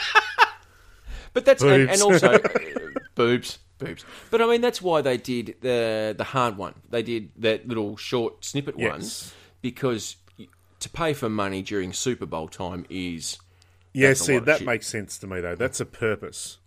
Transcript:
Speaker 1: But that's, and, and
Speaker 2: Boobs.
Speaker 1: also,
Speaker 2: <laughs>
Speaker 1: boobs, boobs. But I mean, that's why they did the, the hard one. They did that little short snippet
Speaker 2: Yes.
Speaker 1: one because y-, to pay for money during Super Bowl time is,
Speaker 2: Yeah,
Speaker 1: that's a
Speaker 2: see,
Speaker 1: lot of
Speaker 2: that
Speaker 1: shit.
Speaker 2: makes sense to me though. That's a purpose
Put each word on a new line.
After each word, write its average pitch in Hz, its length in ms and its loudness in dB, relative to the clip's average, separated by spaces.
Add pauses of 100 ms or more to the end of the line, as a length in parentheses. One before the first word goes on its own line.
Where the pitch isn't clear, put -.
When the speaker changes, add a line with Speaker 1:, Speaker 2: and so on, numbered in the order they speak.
(1300)
Speaker 1:
But 247 120 0
that's, 269 180 8
and, 135 280 8
and 196 100 4
Speaker 2:
Boobs. - 20 6
Speaker 1:
also, 190 360 8 (400)
Speaker 2:
<laughs> - 360 -12
Speaker 1:
boobs, 120 440 2 (200)
boobs. 165 260 -10 (260)
But 226 100 2
I 226 60 4
mean, 233 160 4
that's 240 180 0
why 170 220 2
they 131 160 2
did 113 420 -6
the, 110 560 -2
the 104 80 -4
hard 120 320 0
one. 95 180 -10 (140)
They 117 140 -2
did 113 340 -6
that 110 320 0
little 107 280 -4
short - 480 -4
snippet 139 340 -8
Speaker 2:
Yes. 110 540 -6
Speaker 1:
one - 40 -20 (240)
because 120 560 -6 (220)
y-, 110 80 -20 (340)
to - 80 -10
pay 160 240 -2
for 131 160 -4
money 98 340 -2
during 95 300 -4
Super 120 340 -4
Bowl 80 220 -8
time 90 400 -10
is, 87 500 -8 (540)
Speaker 2:
Yeah, 135 160 6
Speaker 1:
that's 135 140 4
a - 20 -2
Speaker 2:
see, 147 80 2
Speaker 1:
lot 123 80 4
of 113 60 -6
Speaker 2:
that 151 120 4
Speaker 1:
shit. - 80 -6
Speaker 2:
makes 117 200 -2
sense 104 320 -10
to - 80 -16
me 92 140 -6
though. 87 140 -6
That's 120 240 -4
a 117 80 -6
purpose - 720 -6 (100)